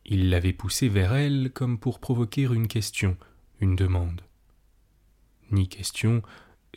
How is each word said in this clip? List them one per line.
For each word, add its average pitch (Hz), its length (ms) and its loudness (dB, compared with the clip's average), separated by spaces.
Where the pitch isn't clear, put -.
il 92 240 2
l'avait 90 240 2
poussé - 340 -2
vers 98 260 2
elle 139 380 0
comme 123 260 -2
pour 120 220 -4
provoquer 120 440 -2
une 113 260 0
question, 101 480 -2
une 95 160 4
demande. 90 460 0
Ni 98 160 2
question, 110 540 -2